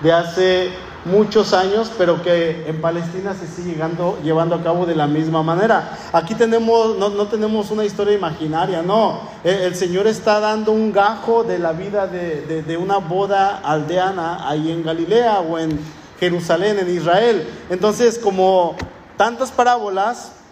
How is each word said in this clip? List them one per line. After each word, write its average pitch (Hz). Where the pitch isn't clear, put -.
de 160
hace 180
muchos 208
años, 202
pero 170
que 165
en 160
Palestina 170
se 175
sigue 175
llegando, 170
llevando 165
a 160
cabo 175
de 170
la 151
misma 156
manera. 180
Aquí 165
tenemos, 226
no, 196
no 202
tenemos 214
una 214
historia 202
imaginaria, 165
no. 196
El, 185
el 180
Señor 185
está 214
dando 214
un 220
gajo 220
de 180
la 165
vida 196
de, 175
de, 160
de 160
una 190
boda 196
aldeana 165
ahí 151
en 165
Galilea 190
o 165
en 160
Jerusalén, 175
en 185
Israel. 180
Entonces, 214
como 185
tantas 233
parábolas 233